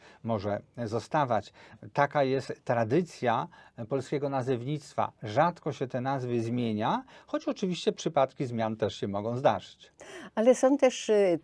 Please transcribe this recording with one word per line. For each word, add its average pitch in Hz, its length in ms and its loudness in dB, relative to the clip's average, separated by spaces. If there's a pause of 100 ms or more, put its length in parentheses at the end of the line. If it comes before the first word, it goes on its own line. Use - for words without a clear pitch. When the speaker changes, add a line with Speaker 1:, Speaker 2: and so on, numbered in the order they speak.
(240)
Speaker 1:
może 104 380 -2 (220)
zostawać. 117 680 -2 (400)
Taka 143 320 2
jest 131 400 -2
tradycja 123 840 0 (400)
polskiego 139 400 -2
nazewnictwa. 127 840 -4 (100)
Rzadko 151 500 0
się 131 140 -6
te 127 140 -4
nazwy 123 420 -2
zmienia, 117 640 0 (220)
choć 294 220 -4
oczywiście 185 440 -2
przypadki 143 540 0
zmian 113 300 -2
też 101 180 0
się 107 140 -6
mogą 104 280 -4
zdarzyć. 120 560 -2 (420)
Speaker 2:
Ale 233 200 6
są 269 240 4
też, - 300 2
y, 202 360 6